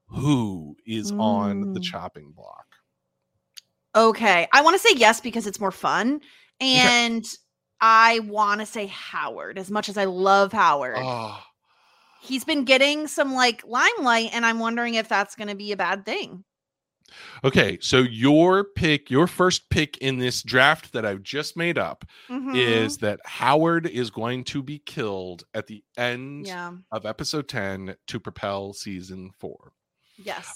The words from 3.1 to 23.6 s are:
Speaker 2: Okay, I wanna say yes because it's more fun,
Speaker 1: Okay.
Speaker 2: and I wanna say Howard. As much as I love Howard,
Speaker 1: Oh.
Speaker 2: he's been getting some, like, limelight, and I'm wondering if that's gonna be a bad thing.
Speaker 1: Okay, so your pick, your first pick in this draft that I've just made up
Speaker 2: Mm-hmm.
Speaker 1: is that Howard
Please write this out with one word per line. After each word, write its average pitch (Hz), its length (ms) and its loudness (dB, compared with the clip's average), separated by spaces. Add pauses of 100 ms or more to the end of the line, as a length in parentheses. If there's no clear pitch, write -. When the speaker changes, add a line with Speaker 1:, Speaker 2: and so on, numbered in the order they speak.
Speaker 2:
Okay, 220 560 4
I 269 100 8
wanna 330 180 6
say 440 160 6
yes 226 260 4
because 220 260 -6
it's 196 120 -8
more 196 120 -2
fun, 185 440 -2 (460)
Speaker 1:
Okay. 262 160 2
Speaker 2:
and 240 480 2 (540)
I 226 400 6
wanna 208 460 0
say 208 220 -8
Howard. 131 680 -10
As 190 140 -10
much 208 180 -2
as 202 80 -12
I 202 80 0
love 190 460 4
Howard, 147 480 2
Speaker 1:
Oh. 117 420 -6 (800)
Speaker 2:
he's 262 220 -6
been 294 220 -2
getting 285 420 4
some, 277 260 -2
like, 254 320 0
limelight, 247 680 0
and 233 120 -2
I'm 226 140 0
wondering 233 360 -2
if 226 120 -2
that's 202 280 -2
gonna 208 200 -10
be 208 160 -8
a 202 60 -6
bad 196 280 -2
thing. 196 380 -8 (1000)
Speaker 1:
Okay, 135 380 2
so - 180 2
your 147 640 4
pick, 160 480 -2
your 147 160 4
first - 420 -2
pick - 300 -2
in 135 180 -2
this 127 240 -4
draft 127 500 4
that 113 140 -4
I've 98 180 -4
just 143 320 -10
made 170 220 -2
up 87 260 -6 (260)
Speaker 2:
Mm-hmm. 262 260 -6
Speaker 1:
is 113 420 0
that 104 280 -4
Howard 160 600 0